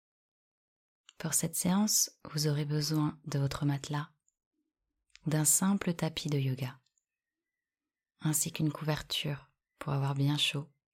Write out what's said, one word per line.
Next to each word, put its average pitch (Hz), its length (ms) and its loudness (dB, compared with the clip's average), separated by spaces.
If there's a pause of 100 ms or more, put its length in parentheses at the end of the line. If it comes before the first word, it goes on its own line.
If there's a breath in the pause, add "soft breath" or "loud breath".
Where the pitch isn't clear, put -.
(1160)
Pour 160 160 -4
cette 160 220 0
séance, 202 560 2 (180)
vous 151 160 0
aurez 147 200 2
besoin 151 600 0
de 143 140 0
votre 139 260 0
matelas, 143 460 -2 (1120)
d'un 151 180 0
simple 190 520 2
tapis 160 340 -4
de 143 80 0
yoga, 131 420 -2 (1400)
ainsi 156 300 0
qu'une 156 200 0
couverture - 760 -4 (300)
pour 147 120 -8
avoir 139 220 0
bien 143 240 2
chaud, 143 340 -2 (220)